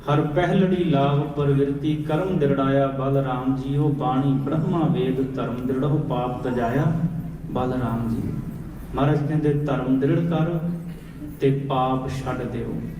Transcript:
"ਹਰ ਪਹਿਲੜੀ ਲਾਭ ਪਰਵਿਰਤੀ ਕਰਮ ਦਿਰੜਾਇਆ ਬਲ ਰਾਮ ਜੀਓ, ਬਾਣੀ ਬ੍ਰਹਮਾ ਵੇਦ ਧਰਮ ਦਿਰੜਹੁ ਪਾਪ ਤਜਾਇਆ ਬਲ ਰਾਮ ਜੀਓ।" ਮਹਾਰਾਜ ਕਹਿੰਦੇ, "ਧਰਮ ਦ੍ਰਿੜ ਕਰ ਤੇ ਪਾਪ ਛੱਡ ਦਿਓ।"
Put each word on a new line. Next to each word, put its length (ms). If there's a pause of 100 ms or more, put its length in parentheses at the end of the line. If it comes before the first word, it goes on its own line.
(140)
"ਹਰ 80
ਪਹਿਲੜੀ 600
ਲਾਭ 380
ਪਰਵਿਰਤੀ 720
ਕਰਮ 440
ਦਿਰੜਾਇਆ 480
ਬਲ 300
ਰਾਮ 380
ਜੀਓ, 340
ਬਾਣੀ 440
ਬ੍ਰਹਮਾ 580
ਵੇਦ 440
ਧਰਮ 320
ਦਿਰੜਹੁ 300
ਪਾਪ 500
ਤਜਾਇਆ 460 (580)
ਬਲ 220
ਰਾਮ 340
ਜੀਓ।" 240 (640)
ਮਹਾਰਾਜ 320
ਕਹਿੰਦੇ, 260
"ਧਰਮ 460
ਦ੍ਰਿੜ 200
ਕਰ 400 (800)
ਤੇ 300
ਪਾਪ 400
ਛੱਡ 340
ਦਿਓ।" 300 (260)